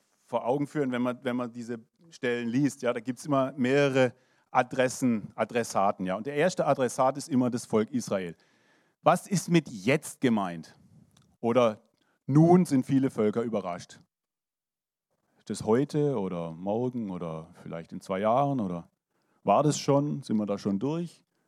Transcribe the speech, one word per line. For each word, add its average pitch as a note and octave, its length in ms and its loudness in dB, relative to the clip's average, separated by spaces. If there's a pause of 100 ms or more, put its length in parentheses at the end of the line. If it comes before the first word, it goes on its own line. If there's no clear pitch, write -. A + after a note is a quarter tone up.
(260)
vor A2+ 200 -4
Augen C#3 220 -2
führen, C#3 240 -4
wenn B2 100 -2
man, B2 220 -2
wenn B2 120 -2
man B2 160 -6
diese A#2 280 -10 (300)
Stellen A#2+ 380 -4
liest. B2+ 340 0
Ja? A#2+ 100 0
Da B2 80 -6
gibt's A#2+ 260 -8
immer C3+ 300 0
mehrere C3 580 4 (360)
Adressen, B2+ 880 0
Adressaten. G#2+ 720 0
Ja? F2+ 100 -2
Und G#2+ 120 -10
der C#3+ 80 -8
erste D#3+ 300 0
Adressat C3+ 520 0
ist C#3 120 -12
immer B2+ 200 2
das A#2+ 160 -4
Volk A2 260 0
Israel. F#2+ 440 -4 (680)
Was E3 240 2
ist F#3 220 -2
mit E3+ 200 2
jetzt A#2+ 520 -2
gemeint? F#2+ 540 0 (640)
Oder A#2 420 2 (440)
nun E3+ 400 6
sind C3 200 2
viele C3+ 240 2
Völker A2 320 0
überrascht. G#2 580 -8 (1400)
Ist - 120 -14
das G#2+ 160 -8
heute C#3 540 2
oder F2 320 -6
morgen G#2+ 580 -4
oder E2+ 520 -10
vielleicht E2+ 300 -12
in F#2 100 -14
zwei F#2+ 180 -6
Jahren? C3 400 0
Oder F2+ 280 -6 (560)
war G#2+ 200 4
das D3 160 0
schon? C#3+ 440 0
Sind A2+ 140 -2
wir G#2 80 -2
da G2+ 120 -4
schon G2 220 -2
durch? D#3+ 440 -6 (240)